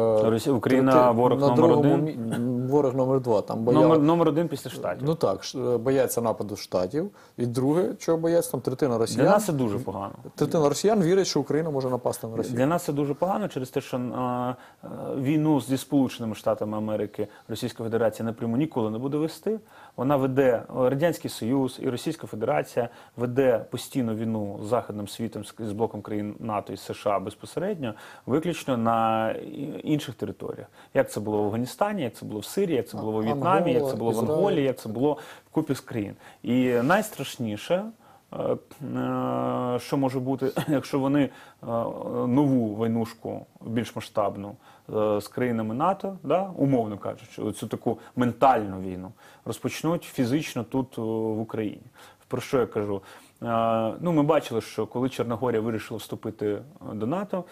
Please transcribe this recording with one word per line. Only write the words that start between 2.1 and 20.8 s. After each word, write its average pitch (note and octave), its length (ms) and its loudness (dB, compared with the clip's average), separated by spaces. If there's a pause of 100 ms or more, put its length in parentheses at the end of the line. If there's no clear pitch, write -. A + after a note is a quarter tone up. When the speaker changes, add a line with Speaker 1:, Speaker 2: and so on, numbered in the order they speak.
Speaker 2:
ворог C3+ 280 4
номер C3 260 2
два. A2 200 2
Там A2+ 220 -2
боя- B2 100 4
Speaker 1:
Номер, D#3 260 8
номер E3 280 6
один D#3 200 2
після C3 220 -8
Штатів. A#2 360 -6
Speaker 2:
Ну D#3+ 100 2
так, G2 280 0
ш-, B2 340 -2
бояться B2 440 2
нападу G#2+ 340 -2
Штатів. A#2 560 -2 (260)
І A#2+ 80 -2
друге, C#3+ 540 2
чого E3 180 0
бояться, E3 340 2
там D#3 100 -2
третина B2+ 360 0
росіян A2+ 280 4
Speaker 1:
Для F#3+ 60 8
нас G#3 140 6
це F3+ 80 0
дуже A#2+ 260 0
погано. G2 340 -8 (220)
Speaker 2:
Третина D3 340 4
росіян G3+ 320 2
вірить, F3 260 4
що - 120 0
Україна D3+ 300 0
може C3 200 -2
напасти A#2+ 380 -2
на A2+ 80 -8
Росію. A#2 200 -4
Speaker 1:
Для B2+ 100 4
нас E3+ 180 2
це D#3 100 -2
дуже C#3+ 200 0
погано F#3+ 340 -2
через C3 220 -6
те, C#3 120 -2
що, - 160 -6
е, B2 580 -2 (280)
е, - 40 -14 (300)
війну D3+ 440 2
зі B2+ 160 -2
Сполученими A#2+ 580 0
Штатами G#2+ 420 -2
Америки G#2+ 500 -4 (200)
Російська A2+ 360 -6
Федерація A2+ 420 0
напряму A#2 320 -2
ніколи B2+ 340 0
не A2 60 -4
буде C3+ 200 -4
вести. D#3+ 420 -4 (360)
Вона C3+ 200 2
веде, C3 260 2
е, A#2+ 280 4
Радянський C#3 600 2